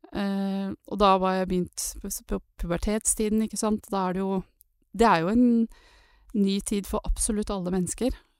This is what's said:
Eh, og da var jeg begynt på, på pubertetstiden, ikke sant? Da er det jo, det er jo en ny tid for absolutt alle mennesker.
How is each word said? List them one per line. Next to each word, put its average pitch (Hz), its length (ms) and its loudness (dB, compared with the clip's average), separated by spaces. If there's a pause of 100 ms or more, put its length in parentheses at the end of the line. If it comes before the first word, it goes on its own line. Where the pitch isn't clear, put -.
(120)
Eh, 196 600 -4
og - 260 -10
da 196 220 6
var 185 160 2
jeg 185 140 0
begynt - 340 -2 (160)
på, 202 80 -12 (180)
på 202 140 -6 (180)
pubertetstiden, 214 840 0
ikke 208 140 -8
sant? 214 320 -2
Da 190 180 0
er 180 80 -2
det 190 80 -2
jo, 190 160 -2 (500)
det 220 160 4
er 175 140 6
jo 175 100 0
en 240 160 4 (880)
ny 196 320 2
tid 202 240 -4
for - 180 -4
absolutt 208 460 -2
alle 180 180 -4
mennesker. 190 460 -2 (220)